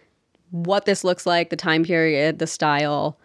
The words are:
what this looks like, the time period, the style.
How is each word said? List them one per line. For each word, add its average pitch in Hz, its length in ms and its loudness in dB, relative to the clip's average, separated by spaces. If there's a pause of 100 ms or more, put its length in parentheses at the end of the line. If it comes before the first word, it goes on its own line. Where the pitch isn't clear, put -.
(520)
what 180 340 -2
this 196 180 0
looks 180 220 -2
like, 170 240 2
the 170 60 -6
time 160 280 2
period, 160 560 0
the 160 80 -2
style. 147 760 -2